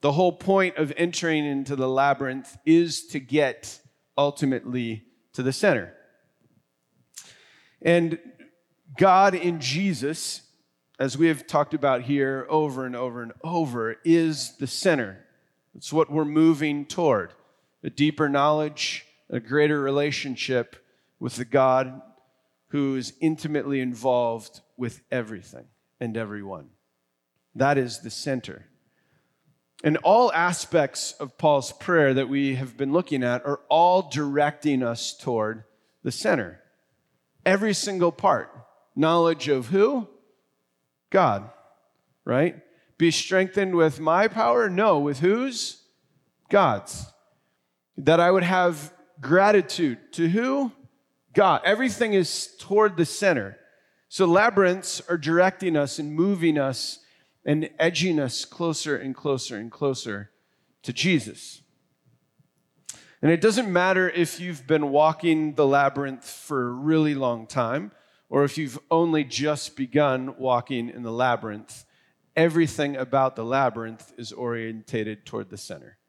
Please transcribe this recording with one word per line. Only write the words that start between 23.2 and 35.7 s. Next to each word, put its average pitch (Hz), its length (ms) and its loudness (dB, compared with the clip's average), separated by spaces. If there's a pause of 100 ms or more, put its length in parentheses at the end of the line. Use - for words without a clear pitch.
involved 120 800 -4 (160)
with 120 240 -10 (100)
everything 110 540 -10 (340)
and 113 160 -8
everyone. 101 540 -10 (840)
That 139 220 2
is 123 220 -4
the 117 100 -14
center. 120 580 -10 (1200)
And 156 120 2
all 208 360 4
aspects 165 800 -2
of 139 240 -14
Paul's 143 340 2
prayer 147 440 2
that 131 120 0
we 139 280 -2
have 127 200 -8
been 135 160 -4
looking 151 320 0
at 123 220 -2
are 143 240 -4
all 175 400 4
directing 147 720 0
us 117 340 -6
toward 110 480 -4 (380)